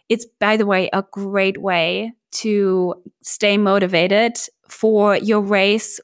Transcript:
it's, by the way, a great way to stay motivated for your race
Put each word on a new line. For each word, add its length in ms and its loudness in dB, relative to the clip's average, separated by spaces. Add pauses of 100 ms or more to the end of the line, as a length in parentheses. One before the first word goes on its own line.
it's, 180 -2 (120)
by 180 0
the 80 0
way, 280 0
a 180 -2
great 480 -2
way 540 -2 (180)
to 640 0 (300)
stay 340 0
motivated 800 2 (300)
for 500 2
your 240 0
race 640 0